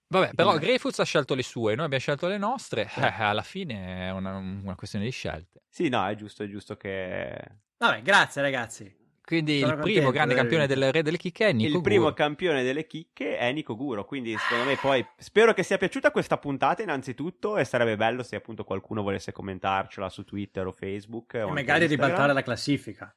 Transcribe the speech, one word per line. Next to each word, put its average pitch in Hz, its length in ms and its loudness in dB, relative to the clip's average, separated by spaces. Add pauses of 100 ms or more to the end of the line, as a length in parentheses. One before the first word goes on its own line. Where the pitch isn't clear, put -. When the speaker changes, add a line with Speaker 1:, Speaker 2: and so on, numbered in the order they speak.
Speaker 1:
Vabbè, 180 260 2
però 175 160 6
Speaker 2:
Quindi 165 160 2
Speaker 1:
Griffiths 247 340 0
ha 190 40 4
scelto 151 300 0
le 131 80 0
sue, 110 320 0
noi 143 100 -2
abbiamo 135 180 -2
scelto 147 240 -2
le 196 120 -2
nostre, 196 500 -4
Speaker 2:
Sì. - 120 -8
Speaker 1:
eh, 139 40 2 (140)
alla 107 240 2
fine 95 640 -8
è - 20 -4
una, 95 260 -6
una 95 380 -8
questione 101 300 -6
di 120 60 -4
scelte. - 580 -10
Speaker 3:
Sì, 170 220 0
no, 110 160 2
è 107 80 -2
giusto, 107 280 -12
è 104 60 -6
giusto 101 280 -12
che 95 600 -8 (400)
Speaker 2:
Vabbè, 143 240 2
grazie 180 400 4
ragazzi. 120 580 -6 (240)
Speaker 1:
Quindi 151 360 0
Speaker 2:
Sono 143 140 2
Speaker 1:
il 147 60 -4
primo 170 260 2
Speaker 2:
contento 131 60 4
Speaker 1:
grande 143 220 2
Speaker 2:
del 131 80 4
Speaker 1:
campione 139 240 2
Speaker 2:
vinto. 135 140 2
Speaker 1:
del 135 120 4
re 160 100 4
delle 156 140 0
chicche 185 300 -2
è 196 60 4
Nico 147 240 2
Speaker 3:
Il 180 60 0
primo 196 220 6
Speaker 1:
Guru. 147 100 2
Speaker 3:
campione 151 500 0
delle 139 220 -2
chicche 262 520 -8
è 120 140 0
Nico 139 240 -4
Guro, 113 280 -4
quindi 120 320 -6
secondo 117 320 -2
me 135 80 2
poi 135 300 2 (120)
spero 220 360 4
che 190 80 0
sia 190 160 0
piaciuta 226 320 2
questa - 280 0
puntata 143 440 0
innanzitutto, 165 760 -4
e 147 60 4
sarebbe 117 320 2
bello 117 260 2
se 113 140 -8
appunto 104 280 -10
qualcuno 101 380 -4
volesse 98 300 -2
commentarcela 95 760 -2
su 98 160 -14
Twitter 98 420 -6
o 92 60 -6
Facebook 104 640 -10
Speaker 2:
E 127 80 -4
Speaker 3:
o 104 60 -2
anche 92 60 -4
Speaker 2:
magari 143 300 2
Speaker 3:
Instagram. 147 240 2
Speaker 2:
ribaltare 135 240 4
la 135 100 0
classifica. 131 760 -4